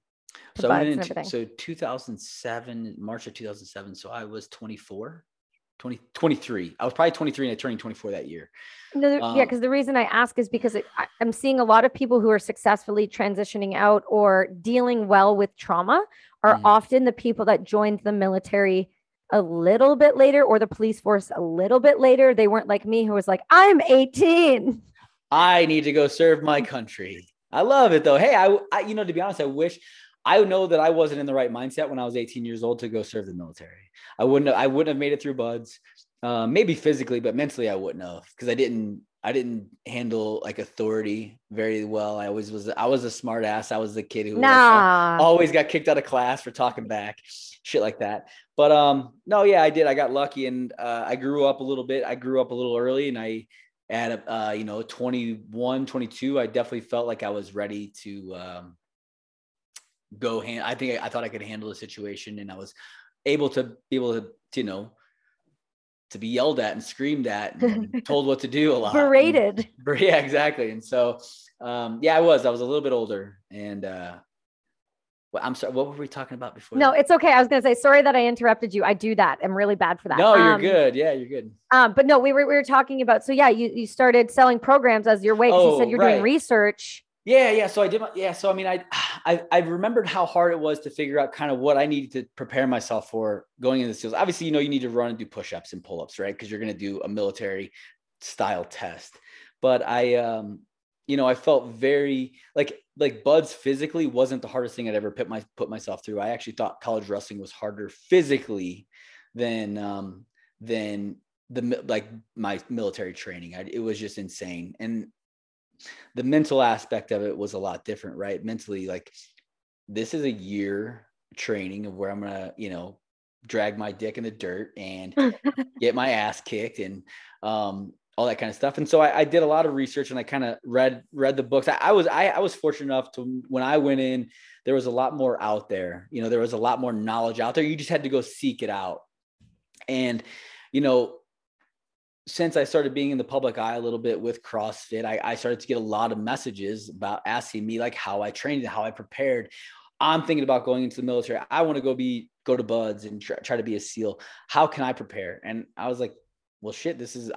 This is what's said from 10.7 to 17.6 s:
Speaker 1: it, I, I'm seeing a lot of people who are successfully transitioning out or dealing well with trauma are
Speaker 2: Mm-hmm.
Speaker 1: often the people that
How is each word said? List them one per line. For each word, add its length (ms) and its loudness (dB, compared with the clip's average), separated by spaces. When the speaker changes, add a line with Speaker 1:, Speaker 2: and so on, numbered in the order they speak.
Speaker 1:
it, 120 -6
I, 100 -6
I'm 120 0
seeing 280 0
a 40 2
lot 200 8
of 80 2
people 280 2
who 100 4
are 80 4
successfully 680 0
transitioning 680 -4
out 340 4
or 400 4
dealing 460 0
well 280 6
with 200 0
trauma 480 0
are 120 8
Speaker 2:
Mm-hmm. 100 0
Speaker 1:
often 400 6
the 80 2
people 320 -4
that 200 2